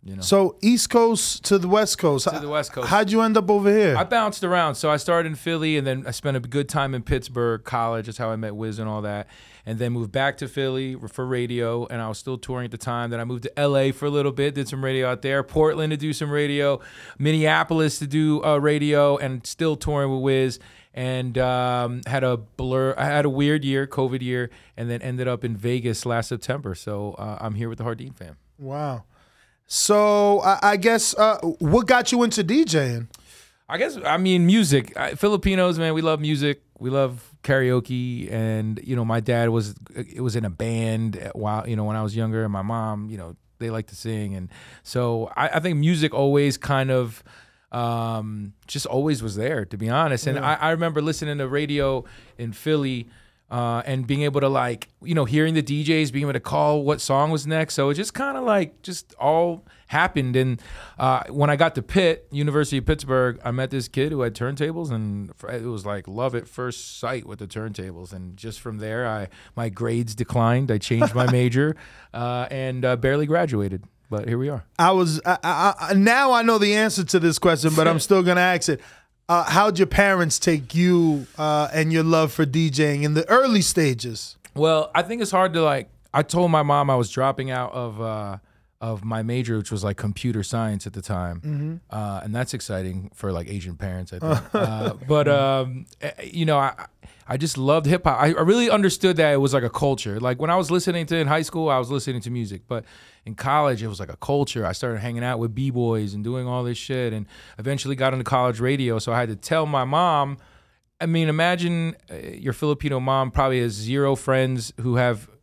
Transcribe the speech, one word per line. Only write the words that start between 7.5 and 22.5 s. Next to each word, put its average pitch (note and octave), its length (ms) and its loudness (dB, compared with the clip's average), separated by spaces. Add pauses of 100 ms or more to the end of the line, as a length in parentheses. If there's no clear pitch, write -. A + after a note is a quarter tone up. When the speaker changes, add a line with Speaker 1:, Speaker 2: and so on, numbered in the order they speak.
Speaker 1:
College. A#2 420 -2
That's A2+ 120 -12
how A2+ 120 -4
I A2 60 -4
met G#2+ 200 -8
Wiz A2 220 -6
and A2 100 -6
all G#2+ 140 -6
that. G#2 240 -6 (380)
And A2 140 -6
then A#2+ 140 -2
moved A#2 180 -4
back C3+ 280 -2
to C#3 100 -8
Philly C3 480 -4 (100)
for B2+ 180 -8
radio, A#2+ 600 -2
and A#2 160 -8
I A2+ 60 -6
was G#2+ 100 -8
still C3 180 -8
touring B2 280 -8
at A2+ 80 -10
the A2+ 60 -10
time. A#2+ 320 -6
Then A#2 100 -4
I A#2 40 -6
moved A#2+ 200 -8
to - 120 -8
L C#3+ 200 2
A C3+ 160 4
for D3 140 -4
a D3 40 0
little C#3+ 220 0
bit, C#3 240 -2
did C#3 100 -4
some C3+ 180 -8
radio C3 240 0
out B2 140 -4
there. C#3 220 0
Portland D#3 480 2
to D3+ 40 -2
do D3+ 160 -4
some D3 200 -4
radio. C#3+ 480 0 (360)
Minneapolis D#3 840 2
to D3 80 -6
do, D3+ 340 2
uh, D3 160 4
radio, D3 600 4
and C3 280 -6
still D#3+ 300 -2
touring C#3+ 340 -2
with C3+ 100 -2
Wiz. C3 380 0 (360)
And, B2+ 440 -4
um, B2 680 0
had C3 160 0
a B2 140 2
blur, C3 600 -2